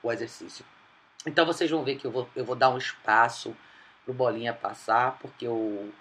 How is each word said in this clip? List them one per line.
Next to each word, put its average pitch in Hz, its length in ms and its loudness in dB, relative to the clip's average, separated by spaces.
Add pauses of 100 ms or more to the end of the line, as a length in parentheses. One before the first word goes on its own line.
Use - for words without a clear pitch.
o 117 80 -2
exercício. - 520 -10 (600)
Então, 160 200 4
vocês 165 240 0
vão 156 140 0
ver 131 120 -2
que 135 120 -8
eu 120 40 -6
vou, 123 240 -4
eu 127 100 -4
vou 123 100 -4
dar 131 140 6
um 127 80 -2
espaço 117 800 2 (500)
pro 127 80 -8
Bolinha 117 400 0
passar, 113 680 0
porque 127 260 -12
eu 107 560 -4